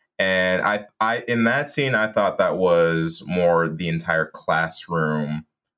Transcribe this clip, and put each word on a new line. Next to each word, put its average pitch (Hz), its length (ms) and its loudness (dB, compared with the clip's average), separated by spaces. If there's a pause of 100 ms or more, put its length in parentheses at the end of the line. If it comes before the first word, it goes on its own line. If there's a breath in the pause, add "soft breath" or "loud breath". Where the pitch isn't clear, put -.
(180)
And 92 440 2
I, 104 240 -2 (140)
I, 117 280 -2
in 117 160 0
that 135 240 0
scene, 135 260 -2
I 110 160 0
thought 101 280 0
that 87 180 2
was 82 720 2
more 85 420 2
the 82 200 -6
entire 82 380 -2
classroom 78 1160 -4 (340)